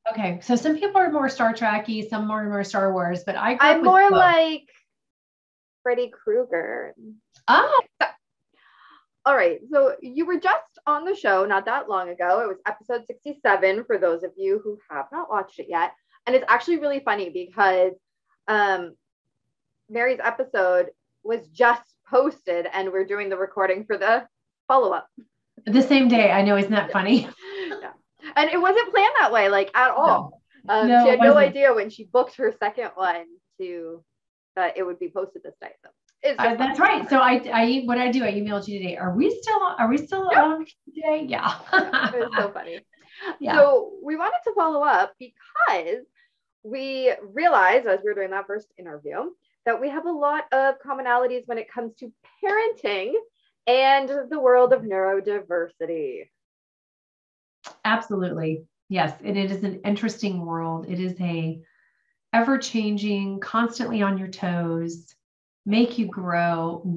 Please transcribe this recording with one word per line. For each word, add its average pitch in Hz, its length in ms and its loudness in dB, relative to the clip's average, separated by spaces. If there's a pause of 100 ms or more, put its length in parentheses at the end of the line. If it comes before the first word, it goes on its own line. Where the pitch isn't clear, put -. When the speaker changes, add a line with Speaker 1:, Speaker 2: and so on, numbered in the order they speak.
(100)
Speaker 1:
Okay, 190 320 -4
so 247 140 0
some 302 200 0
people 403 240 -2
are 339 120 2
more 277 160 0
Star 226 260 0
Trek-y, 214 560 -2
some 214 160 -6
more, 214 220 -4
more 202 160 -4
Star 196 280 0
Wars, 175 320 -2
but 190 120 -6
I 240 180 -2
grew 269 140 4
up 311 80 8
Speaker 2:
I'm - 60 -
Speaker 1:
with - 20 2
Speaker 2:
more 381 260 8
Speaker 1:
both. 381 80 4
Speaker 2:
like 330 500 4 (1160)
Freddy 247 260 -2
Krueger. 180 840 -4 (520)
Speaker 1:
Oh. 508 340 4 (1400)
Speaker 2:
All 277 120 4
right, 175 240 0 (120)
so 277 300 4
you 262 240 -4
were 349 140 -2
just 403 240 0 (200)
on 294 200 -2
the 381 100 -2
show 196 300 0
not 196 220 0
that 254 220 -4
long 185 200 -4
ago. 175 340 0
It 220 60 -4
was 190 80 -8 (100)
episode 233 400 -8
sixty-seven, 208 800 0
for 226 120 -2
those 170 280 0
of 180 120 -10
you 196 280 -2
who 208 140 -10 (120)
have 143 220 -8
not 339 180 -10
watched 196 300 -6
it - 80 -14
yet. 214 240 -2 (340)
And 254 80 2
it's 262 140 4
actually 320 300 2
really 285 200 -2
funny 208 320 -4
because, 185 640 2 (560)
um, 196 480 0 (920)
Mary's 240 320 -2
episode 190 680 0 (320)
was 226 260 -6
just 240 340 2 (280)
posted 185 640 0
and 190 180 -4
we're 190 160 -2
doing 202 220 -6
the 190 80 -6
recording 190 480 -4
for 208 120 -4
the 226 300 0 (400)
follow-up. 226 400 2 (600)
Speaker 1:
The 233 160 6
same 269 260 4
day. 220 240 6
I 196 100 4
know. 202 140 4
Isn't 196 160 0
that 202 160 0
Speaker 2:
Yeah. - 40 -8
Speaker 1:
funny? 202 420 2
Speaker 2:
<laughs> - 40 -20 (300)
Yeah. 403 240 -12 (440)
And 311 140 2
it 349 100 0
wasn't 392 320 2
planned 403 280 4
that 294 120 4
way, 208 160 4
like, 196 260 0
at 247 180 4
all. - 480 0 (240)
Speaker 1:
No. 202 100 -2
Speaker 2:
Um, 220 140 2
Speaker 1:
No, 240 160 8
Speaker 2:
she 254 60 6
had 247 80 6
Speaker 1:
it 233 40 4
Speaker 2:
no 254 120 10
Speaker 1:
wasn't. 285 160 6
Speaker 2:
idea 277 240 4
when 220 160 -2
she 220 140 -18
booked 247 320 0
her 220 220 0
second 208 360 -6
one 170 320 -2 (340)
to, 165 440 -10 (520)
that 180 200 -2
it 190 80 -2
would 175 160 -8
be 175 100 -6
posted - 320 -10
this - 180 -18
day. - 120 -18 (120)
So - 60 -20 (320)
it's 226 160 0
Speaker 1:
Uh, 214 60 2
Speaker 2:
just 233 140 2
Speaker 1:
that's 262 200 -2
Speaker 2:
funny. 392 220 4
Speaker 1:
right. - 100 -6
So 269 80 6
I, 247 240 4 (100)
I, 240 320 2
what 240 140 -2
I 247 140 0
do, 254 120 0
I 208 80 0
emailed 202 360 -4
you 202 100 -6
today. 180 180 -8
Are 180 200 -4
we 311 120 2 (140)
still, 427 180 0
are 330 280 0
we 269 100 2
still 381 320 -6
Speaker 2:
Yep. 330 140 6
Speaker 1:
on 320 220 -2 (280)
today? 311 340 -2
Yeah. - 240 -4 (120)
<laughs> - 80 -20 (420)
Speaker 2:
It 240 60 -2
was 226 180 -4
so 202 140 -2
funny. - 340 -14 (540)
Speaker 1:
Yeah. 294 160 -2
Speaker 2:
So 415 380 4 (100)
we 302 100 -8
wanted 403 300 -2
to 415 100 -4
follow 320 300 0
up 226 340 2
because 240 840 -4 (580)
we 262 500 -4 (100)
realized 233 640 2
as 196 160 2
we 208 60 -2
were 208 40 -4
doing 190 160 -6
that 196 160 -8
first 214 220 -10 (100)
interview 175 540 -12 (340)
that 233 140 -2
we 277 80 -4
have 311 180 -8
a 349 60 -4
lot 294 400 -2
of 269 260 2
commonalities 254 680 -2
when 233 120 -8
it 220 100 -10
comes 233 280 -10
to 233 160 -18 (280)
parenting 381 760 -2 (520)
and 262 420 4 (220)
the 302 80 -6
world 247 340 6
of 262 100 4
neurodiversity. 175 1500 -4 (1600)
Speaker 1:
Absolutely. 180 800 -4 (240)
Yes. 170 260 -2 (100)
And 202 120 -4
it 196 140 -2
is 190 140 -6
an 190 200 -6
interesting 202 600 -4
world. 165 440 -6
It 180 120 -6
is 180 200 -6
a 165 400 -6 (720)
ever-changing, 208 1080 -2
constantly 233 640 -4
on 196 160 -2
your 190 100 -10
toes, 170 840 -6 (520)
make 233 320 0
you 214 80 -2
grow, 170 760 -4 (140)